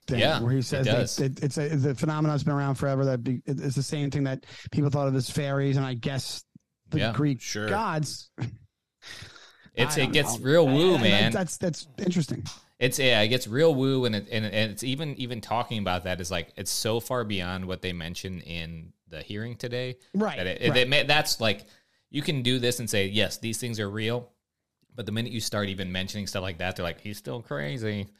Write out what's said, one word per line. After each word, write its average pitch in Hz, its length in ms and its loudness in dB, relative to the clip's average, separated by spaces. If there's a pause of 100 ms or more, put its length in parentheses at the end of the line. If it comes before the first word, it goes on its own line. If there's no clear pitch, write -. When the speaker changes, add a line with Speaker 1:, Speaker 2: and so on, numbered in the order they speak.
Speaker 1:
thing, 127 100 0
Speaker 2:
Yeah, 131 220 4
Speaker 1:
where 120 100 0
he 135 80 4
Speaker 2:
it 127 60 0
Speaker 1:
says 135 220 0
that 107 60 6
Speaker 2:
does. 113 280 2
Speaker 1:
it, 135 200 -2
it's 143 160 -2
a, 147 120 0
the 143 260 2
phenomenon's 151 480 0
been 147 100 2
around 139 220 2
forever. 135 300 2
That 127 180 2
be, 123 240 -2
it, 135 140 -2
it's 139 160 -2
the 139 80 2
same 143 260 -2
thing 139 140 0
that 135 200 -4 (280)
people 143 180 4
thought 143 160 2
of 135 80 2
as 135 160 0
fairies, 139 460 0
and 135 100 2
I 127 80 -4
guess 131 480 -4 (460)
the 160 100 0
Speaker 2:
Yeah, 110 140 2
Speaker 1:
Greek 135 280 2
Speaker 3:
sure. 107 280 -4
Speaker 1:
gods. 196 600 -2 (1400)
Speaker 2:
It's, 147 240 0
Speaker 1:
I 156 40 2
Speaker 2:
it 131 60 4
Speaker 1:
don't 113 60 0
Speaker 2:
gets 127 280 2
Speaker 1:
know. 92 40 -6
Speaker 2:
real 156 240 8
Speaker 1:
I, 131 40 4
Speaker 2:
woo, 170 240 6
Speaker 1:
I, 127 40 4
Speaker 2:
man. 107 320 6
Speaker 1:
that's, 190 260 -2
that's - 280 -4 (120)
interesting. 175 460 0 (360)
Speaker 2:
It's, 131 180 2
yeah, 127 220 6
it 110 80 6
gets 123 180 0
real 147 260 4
woo, 131 320 2
and 110 120 0
it, 101 160 -4
and, 110 120 0
and 107 280 0
it's 101 100 -10
even, 135 380 -4
even 120 200 -6
talking 113 380 -4
about 90 240 0
that 90 180 -4
is 87 80 -6
like, 87 280 -4
it's - 160 -6
so 113 260 0
far 123 240 -4
beyond 92 440 -4
what 92 160 -6
they 92 100 -2
mentioned 87 500 -8
in 82 500 -10 (160)
the 78 140 -12
hearing 110 340 -10
today. 127 400 -6 (160)
Speaker 1:
Right, 196 260 -2
Speaker 2:
That 92 100 -2
it, 87 140 -6
it, 117 80 4
Speaker 1:
right. 120 80 4
Speaker 2:
it 127 100 6
may, 139 160 4
that's 147 360 2
like, 107 260 0 (440)
you 143 120 -4
can 143 200 -2
do 127 160 2
this 120 220 0
and 110 100 -6
say, 98 160 2
"Yes, 101 300 0
these 113 220 -4
things 117 200 -6
are 104 100 -2
real," 110 400 -2 (720)
but 98 60 -6
the 101 60 -4
minute 113 200 -4
you 113 80 -4
start 104 300 -2
even 95 200 -6
mentioning 95 360 -4
stuff 98 160 -4
like 92 160 -6
that, 90 180 -4
they're 95 80 -4
like, 85 160 -4
"He's 104 160 -12
still 123 240 -10
crazy." 110 680 -6 (100)